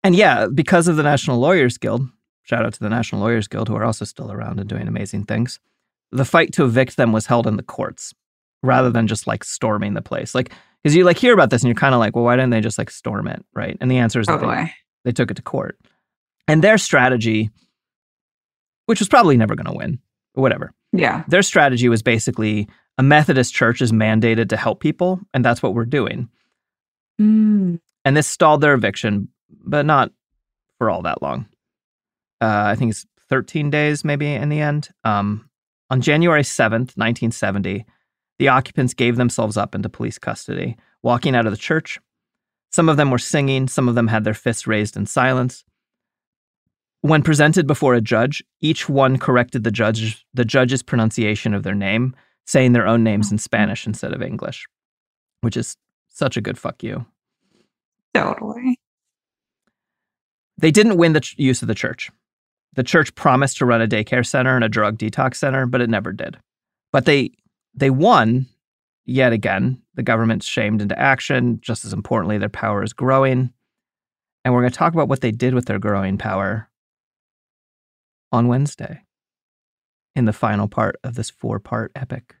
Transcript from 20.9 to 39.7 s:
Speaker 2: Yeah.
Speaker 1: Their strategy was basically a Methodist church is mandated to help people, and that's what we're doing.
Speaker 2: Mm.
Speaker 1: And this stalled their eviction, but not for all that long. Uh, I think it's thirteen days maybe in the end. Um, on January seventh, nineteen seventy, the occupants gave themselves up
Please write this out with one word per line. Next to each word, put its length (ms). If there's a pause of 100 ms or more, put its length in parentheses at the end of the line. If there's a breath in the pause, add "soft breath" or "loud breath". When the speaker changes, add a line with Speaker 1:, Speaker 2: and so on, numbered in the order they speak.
Speaker 2:
Yeah. 380
Speaker 1:
Their 140
strategy 440
was 160
basically 640 (300 soft breath)
a 60
Methodist 500
church 280
is 120
mandated 560
to 80
help 240
people, 400 (120)
and 120
that's 180
what 100
we're 120
doing. 420 (960)
Speaker 2:
Mm. 580 (240)
Speaker 1:
And 140
this 100
stalled 340
their 120
eviction, 560 (200)
but 360
not 260 (680)
for 120
all 140
that 180
long. 260 (920)
Uh, 260
I 80
think 160
it's 140 (240)
thirteen 400
days 340
maybe 300
in 160
the 100
end. 300 (140)
Um, 460 (400)
on 120
January 420
seventh, 540
nineteen 340
seventy, 540 (540)
the 100
occupants 440
gave 220
themselves 420
up 160